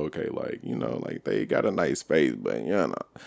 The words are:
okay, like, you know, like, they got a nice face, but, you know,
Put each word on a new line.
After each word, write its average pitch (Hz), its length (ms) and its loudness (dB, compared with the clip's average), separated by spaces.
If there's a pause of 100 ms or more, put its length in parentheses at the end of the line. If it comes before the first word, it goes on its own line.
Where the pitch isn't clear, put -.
okay, - 200 -4
like, - 340 -6
you - 120 -4
know, - 300 -2
like, - 180 -8
they - 220 0
got - 200 2
a 107 60 2
nice 82 300 2
face, 73 320 4
but, 50 300 -2
you 64 80 -4
know, 85 220 2 (340)